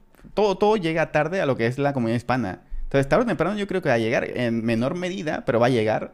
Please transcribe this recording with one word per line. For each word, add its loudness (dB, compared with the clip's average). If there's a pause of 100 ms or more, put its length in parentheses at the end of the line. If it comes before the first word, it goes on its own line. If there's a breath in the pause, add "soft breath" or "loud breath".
(340)
todo, 2
todo 4
llega -2
tarde 0
a 0
lo 2
que 0
es -2
la 2
comunidad 0
hispana. -4 (220 soft breath)
Entonces, 0
tarde 4
o -2
temprano -2
yo -4
creo -2
que -2
va 4
a 2
llegar, 0 (120)
en 0
menor 0
medida, -6
pero 2
va 6
a 2
llegar 0